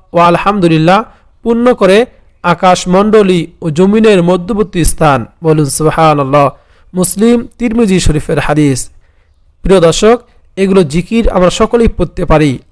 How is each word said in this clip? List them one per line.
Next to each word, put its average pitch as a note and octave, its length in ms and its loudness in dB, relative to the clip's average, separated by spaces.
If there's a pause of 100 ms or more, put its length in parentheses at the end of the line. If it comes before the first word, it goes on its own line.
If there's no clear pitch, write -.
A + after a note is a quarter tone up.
(140)
ওয়া E3+ 140 2
আলহামদুলিল্লাহ F3 760 0 (400)
পূর্ণ A#3 300 0
করে G3+ 320 2 (380)
আকাশমণ্ডলী F#3 1040 0 (140)
ও E3+ 80 -6
জমিনের G3 540 2
মধ্যবর্তী F3+ 600 -2
স্থান। C#3 420 0 (180)
বলুন D#3 220 0
সুবহানাল্লাহ। D3 840 0 (440)
মুসলিম, A3+ 540 0 (100)
তিরমিজি A3 420 0
শরীফের D#3 400 -2
হাদিস। D3 500 -2 (720)
প্রিয় F#3 180 2
দর্শক, G#3 420 2 (340)
এগুলো F#3+ 280 0
জিকির E3+ 460 -2
আমরা F3+ 200 0
সকলেই A3+ 380 0
পড়তে - 380 -4
পারি, D3 340 0 (120)